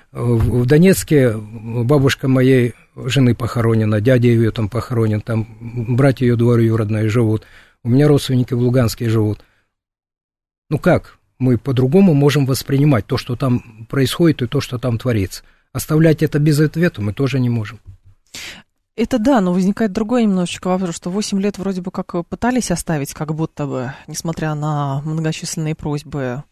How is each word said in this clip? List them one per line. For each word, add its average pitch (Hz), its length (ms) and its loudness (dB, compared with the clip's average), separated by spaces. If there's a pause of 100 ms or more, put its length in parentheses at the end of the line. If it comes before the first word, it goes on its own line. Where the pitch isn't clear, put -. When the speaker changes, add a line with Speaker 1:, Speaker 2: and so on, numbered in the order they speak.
(120)
Speaker 1:
В, 120 520 0
в - 20 0
Донецке 151 720 4
бабушка 117 920 -2
моей 131 460 4 (220)
жены 127 380 2
похоронена, 110 680 0
дядя 123 260 4
её 113 240 4
там 107 160 -4
похоронен, 110 540 -2
там 110 260 -4 (480)
братья 131 300 2
её 120 100 4
двоюродные 113 720 2
живут. 110 360 0 (400)
У 117 60 -4
меня 139 200 4
родственники 131 460 0
в 120 40 -2
Луганске 123 480 0
живут. 107 320 0 (1300)
Ну 151 80 -2
как - 400 0 (220)
мы 127 180 2
по-другому 139 560 4
можем 143 320 2
воспринимать 135 600 0
то, 127 120 -4
что 120 200 -6
там 120 520 -4
происходит, 147 520 0
и 123 60 -2
то, 139 120 -2
что - 200 -8
там 120 180 -2
творится? 107 460 -4 (280)
Оставлять 156 520 2
это 151 160 0
без 147 200 2
ответа 160 420 0
мы 101 120 -4
тоже 135 260 -2
не 123 100 0
можем. 113 300 -6 (1160)
Speaker 2:
Это 233 220 -2
да, 226 240 4
но 180 120 2
возникает 190 380 0
другой 226 320 0
немножечко 185 440 -2
вопрос, 185 280 -2
что - 140 -10
восемь 196 320 -4
лет 202 160 -4
вроде 185 240 -6
бы 180 80 -10
как - 240 -8 (140)
пытались 247 420 -2
оставить, 160 460 -4
как 156 180 -6
будто 156 320 -6
бы, 131 260 -6 (140)
несмотря 160 480 -6
на 147 480 -4
многочисленные 156 720 -6
просьбы 143 800 -8